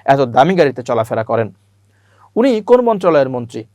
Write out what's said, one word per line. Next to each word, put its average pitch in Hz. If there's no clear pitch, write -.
এত 139
দামি 135
গাড়িতে 139
চলাফেরা 113
করেন? 110
উনি 233
কোন 247
মন্ত্রণালয়ের 185
মন্ত্রী? 120